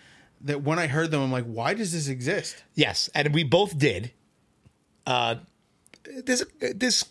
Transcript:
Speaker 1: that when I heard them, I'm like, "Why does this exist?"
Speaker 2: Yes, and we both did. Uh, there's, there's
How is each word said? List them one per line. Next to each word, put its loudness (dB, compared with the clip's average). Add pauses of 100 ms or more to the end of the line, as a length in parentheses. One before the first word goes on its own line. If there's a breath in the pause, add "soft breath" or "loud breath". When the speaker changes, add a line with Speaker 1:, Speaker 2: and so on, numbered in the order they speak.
(400 soft breath)
Speaker 1:
that -4
when 2
I 0
heard 0
them, 2
I'm 0
like, 0
"Why -2
does -2
this -4
exist?" -4 (120)
Speaker 2:
Yes, 2
and 2
we 2
both 2
did. 0 (960)
Uh, 0 (880)
there's, 0 (320)
there's 2